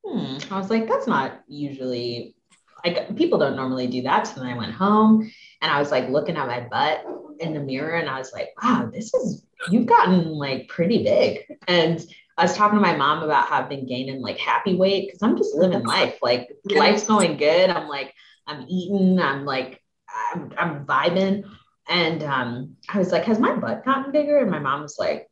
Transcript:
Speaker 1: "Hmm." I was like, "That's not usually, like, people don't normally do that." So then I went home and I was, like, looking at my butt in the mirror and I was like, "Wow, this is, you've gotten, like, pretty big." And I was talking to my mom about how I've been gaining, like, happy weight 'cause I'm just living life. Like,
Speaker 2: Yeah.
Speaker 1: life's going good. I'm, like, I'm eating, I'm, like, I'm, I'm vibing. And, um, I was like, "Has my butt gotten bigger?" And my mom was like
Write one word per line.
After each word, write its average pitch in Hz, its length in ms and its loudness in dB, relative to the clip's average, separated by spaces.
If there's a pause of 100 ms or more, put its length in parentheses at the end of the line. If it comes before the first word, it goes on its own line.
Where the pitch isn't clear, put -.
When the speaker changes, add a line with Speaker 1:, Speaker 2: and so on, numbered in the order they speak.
Speaker 1:
"Hmm." 147 320 -6 (140)
I 196 80 -4
was 190 100 -6
like, 226 200 0
"That's 508 180 0
not 135 420 -2
usually, 127 840 -8 (500)
like, 175 320 -4
people 269 220 2
don't 135 180 0
normally 127 300 -4
do 123 160 -4
that." 190 240 0
So - 140 -12
then 127 100 -8
I 120 80 -6
went 110 140 -6
home 220 580 4 (320)
and 156 100 0
I 143 60 2
was, 143 120 0
like, 127 200 0
looking 151 260 0
at 139 120 -2
my 120 120 -4
butt 139 440 -2 (360)
in 160 140 -4
the 143 60 -6
mirror 139 340 -4
and 156 160 -2
I 135 80 -6
was 131 140 -12
like, - 180 -8 (120)
"Wow, 240 300 2
this - 220 -6
is, - 320 -2 (240)
you've 240 160 4
gotten, 180 480 6
like, 135 340 -4
pretty 175 340 2
big." - 420 2 (220)
And 170 320 2 (380)
I 170 60 2
was 180 140 2
talking 208 220 4
to 202 40 4
my 175 140 4
mom 151 260 2
about 151 240 2
how 147 160 0
I've - 80 -8
been 135 160 -8
gaining, 131 340 -6
like, 104 180 -6
happy 202 380 0
weight 190 340 2
'cause - 120 -8
I'm - 160 2
just - 160 0
living 160 300 2
life. - 380 0
Like, 123 260 0 (160)
Speaker 2:
Yeah. 196 140 0
Speaker 1:
life's 214 280 4
going 180 320 2
good. 170 320 6
I'm, 160 180 -4
like, 139 240 -10 (340)
I'm 139 220 -12
eating, 185 500 2
I'm, 139 280 0
like, 135 360 -6 (520)
I'm, 147 240 -10
I'm 147 280 -4
vibing. 185 580 0 (440)
And, 160 340 0
um, 131 540 -4 (120)
I 208 100 -4
was 180 120 0
like, - 140 2
"Has 220 160 0
my 320 160 2
butt - 280 -6
gotten 269 280 -2
bigger?" 294 260 2
And 220 120 2
my 151 100 -2
mom 143 220 -2
was 147 140 -14
like 80 360 -4